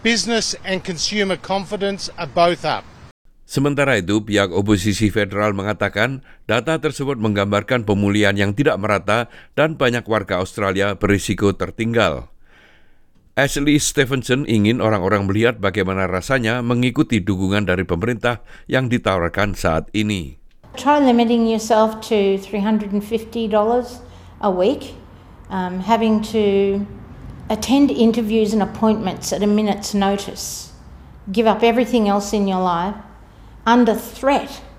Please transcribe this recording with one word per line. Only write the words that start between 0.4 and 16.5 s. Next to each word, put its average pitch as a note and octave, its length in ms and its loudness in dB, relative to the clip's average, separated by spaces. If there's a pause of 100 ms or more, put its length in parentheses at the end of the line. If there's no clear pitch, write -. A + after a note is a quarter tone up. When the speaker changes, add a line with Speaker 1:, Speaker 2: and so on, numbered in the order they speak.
Speaker 1:
and F#3+ 160 -4
consumer F#3+ 560 -4
confidence G3 800 -6
are F3 80 -8
both E3+ 400 0
up. B2 240 -4 (560)
Speaker 2:
Sementara C#3 560 0
itu, G2+ 240 0
pihak G2+ 240 2
oposisi G2+ 640 2
federal G#2 400 0
mengatakan G#2 720 -2 (240)
data B2 320 0
tersebut C#3 400 -4
menggambarkan G2+ 640 0
pemulihan G2+ 480 2
yang G2+ 240 0
tidak B2 240 0
merata G#2 480 0 (240)
dan D#3 240 0
banyak B2 320 0
warga G2 320 0
Australia G2 560 -2
berisiko G2+ 560 2
tertinggal. G2 800 -2 (1040)
Ashley C#3+ 400 2
Stevenson C3+ 720 0
ingin A2 320 2
orang-orang G2 480 2
melihat A2 320 0
bagaimana F#2+ 480 0
rasanya A#2 560 -2